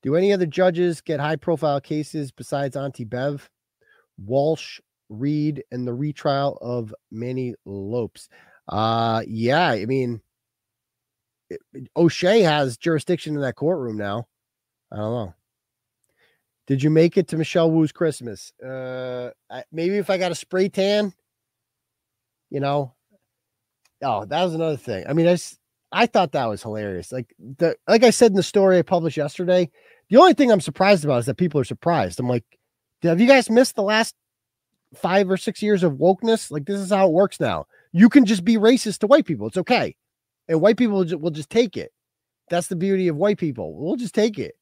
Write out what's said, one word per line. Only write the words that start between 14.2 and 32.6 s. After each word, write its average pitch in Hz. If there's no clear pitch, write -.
I -
don't 107
know. 107
Did 135
you 151
make 160
it 180
to 160
Michelle 165
Wu's 160
Christmas? 120
Uh, 127
I, 123
maybe 170
if 202
I 190
got 180
a 160
spray 185
tan, 196
you 143
know. 139
Oh, 107
that 160
was 170
another 160
thing. 101
I 139
mean, 165
I 175
s-, -
I 226
thought 139
that 131
was 104
hilarious. 104
Like 127
the, 165
like 226
I 226
said 233
in 190
the 185
story 190
I 165
published 165
yesterday, 175
the 220
only 349
thing 247
I'm 190
surprised 185
about 139
is 117
that 131
people 160
are 120
surprised. 127
I'm 123
like, 123